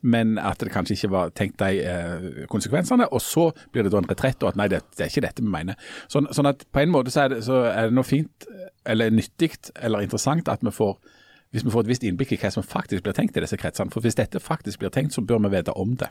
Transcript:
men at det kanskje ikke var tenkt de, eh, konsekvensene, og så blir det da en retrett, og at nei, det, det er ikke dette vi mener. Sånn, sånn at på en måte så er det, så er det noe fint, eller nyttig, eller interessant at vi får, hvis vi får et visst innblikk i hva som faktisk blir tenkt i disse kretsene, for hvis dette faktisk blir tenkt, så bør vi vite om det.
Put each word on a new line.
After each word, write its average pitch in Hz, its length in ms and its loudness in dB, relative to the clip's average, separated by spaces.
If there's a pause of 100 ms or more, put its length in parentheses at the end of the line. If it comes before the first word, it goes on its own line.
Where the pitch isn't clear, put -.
men 113 340 4
at 95 220 -2
det 107 120 -4
kanskje 95 220 0
ikke 101 160 -2
var 92 220 2
tenkt - 260 -4
de, 98 240 0
eh, 87 640 -6
konsekvensene, 170 680 2
og 123 100 0
så 160 300 2 (220)
blir 120 100 0
det 95 80 2
da 104 60 4
en 90 80 2
retrett, - 380 -2
og 92 60 2
at - 60 -4
nei, 202 120 2
det, 82 160 0 (120)
det - 60 -6
er 143 80 -2
ikke 143 160 0
dette - 160 -6
vi 110 80 0
mener. 87 260 -4 (320)
Sånn, 147 240 2
sånn 143 140 2
at 139 260 0
på 139 100 2
en 156 100 4
måte 131 180 4
så 143 160 4
er 131 40 4
det, 117 140 -2
så 127 300 4
er 113 160 2
det 117 40 4
noe 127 100 4
fint, 147 420 -2 (400)
eller 110 260 2
nyttig, 113 400 2 (320)
eller 110 160 0
interessant 120 480 0
at - 160 -2
vi 110 80 0
får, 101 260 0 (540)
hvis 117 140 -4
vi 127 60 2
får 117 100 2
et 104 80 0
visst 123 140 0
innblikk 107 280 -2
i 107 60 0
hva 101 160 -2
som 95 100 -2
faktisk - 400 -4
blir 101 100 -2
tenkt - 220 -2
i 80 60 0
disse 87 160 -4
kretsene, - 340 -4
for - 80 -4
hvis 113 160 0
dette - 240 -2
faktisk - 400 -6
blir 95 100 -4
tenkt, 147 240 -2
så 113 120 -4
bør 117 180 2
vi 101 140 2
vite 85 180 -2
om 113 200 -2
det. - 160 -6